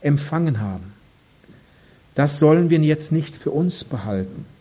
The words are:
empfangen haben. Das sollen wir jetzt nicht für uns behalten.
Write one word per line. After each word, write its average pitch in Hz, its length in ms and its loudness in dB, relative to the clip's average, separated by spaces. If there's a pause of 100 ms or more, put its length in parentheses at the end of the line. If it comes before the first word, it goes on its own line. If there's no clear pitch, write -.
empfangen 147 580 0
haben. 95 340 -8 (1200)
Das 139 240 2
sollen 160 320 6
wir 165 100 4
jetzt 151 320 0
nicht 156 240 -2
für - 140 -6
uns 175 340 -2
behalten. 101 640 -6 (160)